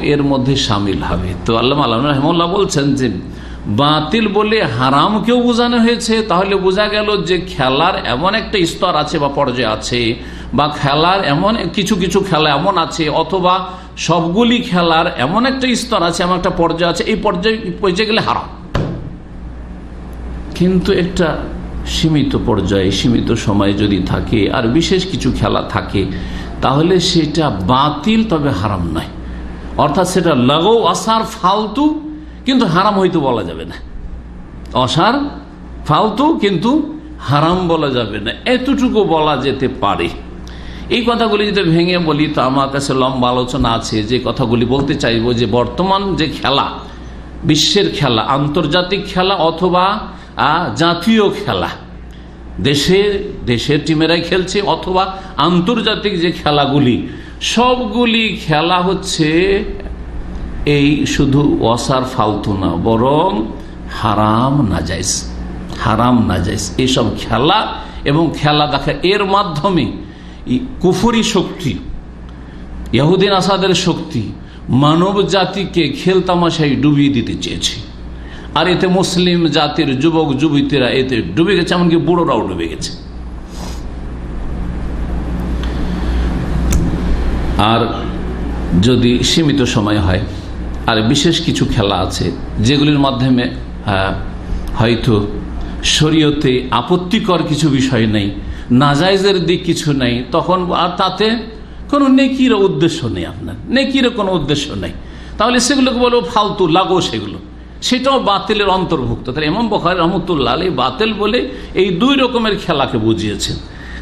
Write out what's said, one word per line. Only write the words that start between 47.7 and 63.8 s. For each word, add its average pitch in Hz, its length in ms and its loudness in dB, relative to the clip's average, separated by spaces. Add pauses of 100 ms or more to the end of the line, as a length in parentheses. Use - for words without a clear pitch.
খেলা, 120 320 2
আন্তর্জাতিক 170 800 0
খেলা 185 360 0
অথবা, 175 440 2 (640)
আ, 147 60 2 (220)
জাতীয় 170 560 4
খেলা, 92 380 -2 (920)
দেশে, 147 400 4 (440)
দেশের 127 380 0
টিমেরাই 160 380 2
খেলছে, 180 400 -2
অথবা 185 420 0 (340)
আন্তর্জাতিক 202 840 2
যে 175 100 2
খেলাগুলি, 139 640 2 (460)
সবগুলি 233 800 2 (140)
খেলা 165 440 0
হচ্ছে 185 460 0 (1400)
এই 143 220 4 (160)
শুধু 139 360 2 (200)
অসার 123 420 2
ফালতু 107 500 -2
না, 92 160 0 (140)
বরং 135 460 2 (640)